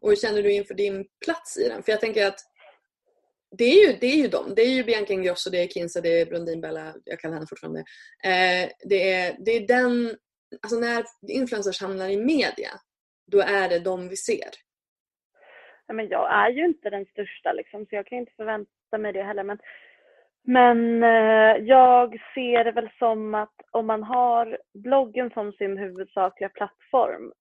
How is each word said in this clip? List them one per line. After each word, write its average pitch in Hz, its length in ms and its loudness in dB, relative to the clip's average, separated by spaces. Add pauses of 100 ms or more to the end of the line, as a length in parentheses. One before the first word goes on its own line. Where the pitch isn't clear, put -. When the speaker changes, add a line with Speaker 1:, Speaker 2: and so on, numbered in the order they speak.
Speaker 1:
Och 208 80 0
hur 208 60 6
känner 208 280 -2
du 202 80 4
inför 202 220 -4
din 196 320 -4 (200)
plats - 320 -8
i 233 120 0
den? 208 140 -10
För - 80 0
jag 214 100 0
tänker 208 260 0
att 196 120 -6 (1160)
det 233 60 2
är 349 240 8
ju, 247 140 0
det 240 60 0
är 277 80 2
ju 285 120 2
dem. - 280 -4
Det 220 60 4
är 247 80 4
ju 262 140 0
Bianca 214 300 -2
Ingrosso, 180 360 -4
det 180 140 -2
är 180 40 -4
Kinsa, 170 340 -8
det 170 200 2
är 165 40 2
Blondinbella, 165 680 -8 (120)
jag 170 140 -12
kallar 160 160 -10
henne 156 140 -12
fortfarande. 160 300 -12 (440)
Eh, 180 460 0 (200)
det 190 240 2
är, 185 260 -4
det 196 120 -4
är 220 160 -2
den, 240 480 0 (480)
alltså 226 160 -4
när 233 240 -2 (240)
influencers 220 540 -4
hamnar 190 280 -8
i 202 80 -2
media, 240 520 -2 (640)
då 196 80 4
är 190 300 0
det 175 100 0
dem 180 300 -6
vi 185 60 -12
ser. - 340 -6 (1400)
Speaker 2:
Ja, 240 60 -12
men 220 140 -6
jag - 260 -2
är 208 160 4
ju 277 160 -2
inte 311 240 -2
den 202 160 -8
största, - 480 -8
liksom, - 320 -12
så 214 100 -12
jag 202 120 -6
kan 247 100 -12
inte 240 180 -10
förvänta 214 640 -10
mig 208 140 -6
det 190 100 -6
heller. 196 200 -8
Men, 202 140 -8 (840)
men, 233 600 4
eh, 220 540 6 (100)
jag 247 520 8 (140)
ser 240 300 0
det 233 80 0
väl 226 180 -6 (100)
som 220 360 -2
att 214 180 -6 (180)
om 226 160 -2
man 220 160 -2
har 233 540 0 (160)
bloggen 247 560 -2
som 208 220 -8
sin 196 260 -6
huvudsakliga 190 720 -6
plattform - 920 -4